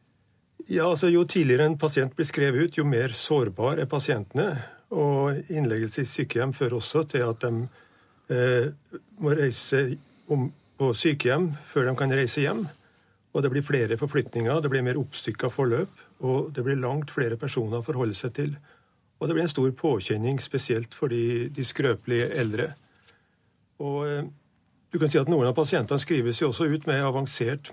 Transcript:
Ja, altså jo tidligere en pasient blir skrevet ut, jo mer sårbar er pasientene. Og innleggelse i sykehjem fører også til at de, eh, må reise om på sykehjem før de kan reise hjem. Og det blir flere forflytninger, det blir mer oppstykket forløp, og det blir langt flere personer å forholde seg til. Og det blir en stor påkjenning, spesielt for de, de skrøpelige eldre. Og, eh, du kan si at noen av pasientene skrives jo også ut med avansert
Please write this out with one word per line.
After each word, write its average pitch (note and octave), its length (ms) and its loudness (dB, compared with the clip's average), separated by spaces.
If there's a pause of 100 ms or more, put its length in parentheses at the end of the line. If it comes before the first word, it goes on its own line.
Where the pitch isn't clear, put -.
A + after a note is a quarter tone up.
(680)
Ja, F3 220 0
altså E3+ 220 2
jo F3 120 6
tidligere D3 420 4
en D#3 120 2
pasient C#3 380 0
blir D#3 100 0
skrevet C#3 380 2
ut, - 140 0
jo D#3 60 2
mer C3 260 2
sårbar A#2 680 0
er C#3+ 80 -2
pasientene. C#3 800 -2 (260)
Og C#3+ 460 2 (120)
innleggelse A2+ 520 -2
i - 60 -2
sykehjem C3 500 -2
fører B2 260 0
også D#3 260 0
til B2 220 0
at A2+ 120 -4
de, A#2+ 280 -2 (640)
eh, B2 380 2 (500)
må D3+ 160 2
reise C3+ 600 0 (280)
om C#3 240 0 (280)
på C3 160 2
sykehjem D3 680 2
før C3 220 0
de B2+ 100 0
kan C3+ 140 0
reise C3 320 0
hjem. F3+ 280 -2 (640)
Og C#3 80 2
det C3+ 80 2
blir C#3+ 100 0
flere A#2+ 360 0
forflytninger, C3+ 640 0
det C#3 80 -2
blir C3 100 2
mer B2 140 0
oppstykket A#2+ 560 -4
forløp, C3+ 380 0 (320)
og C3+ 320 -2
det B2 100 -4
blir C#3 160 0
langt C#3 320 -4
flere A#2 260 -2
personer A#2 400 -4
å A2+ 80 -6
forholde A#2 300 -2
seg - 180 -6
til. D3 220 -4 (640)
Og C#3+ 80 -2
det E3 80 0
blir D#3+ 80 2
en F3 60 0
stor C3 200 2
påkjenning, A#2+ 720 0
spesielt A#2 540 -4
for D3 120 -2
de, A#2+ 420 0
de C#3+ 120 -8
skrøpelige A#2+ 720 0
eldre. A#2 400 -2 (1040)
Og, C#3+ 280 -4
eh, D3 160 -4 (680)
du F3+ 60 -2
kan D3+ 120 4
si D3+ 100 4
at C3+ 80 2
noen D#3 180 4
av B2+ 80 4
pasientene C#3+ 460 2
skrives A#2+ 400 0
jo D3 100 2
også D3 240 0
ut D#3 140 -2
med C#3 160 2
avansert C3+ 680 -2